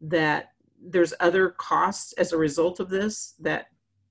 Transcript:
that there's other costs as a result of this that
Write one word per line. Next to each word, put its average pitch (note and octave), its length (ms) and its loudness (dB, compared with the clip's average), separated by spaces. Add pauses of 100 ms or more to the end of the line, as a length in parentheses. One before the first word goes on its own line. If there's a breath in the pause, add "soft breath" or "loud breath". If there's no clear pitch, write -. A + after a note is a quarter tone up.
that D#3 520 0 (300)
there's E3+ 360 2
other F#3 300 4
costs - 640 -2
as F3 200 0
a E3 40 0
result D#3+ 420 0
of F#3 100 -6
this G3+ 520 -4
that D#3 260 -4 (420)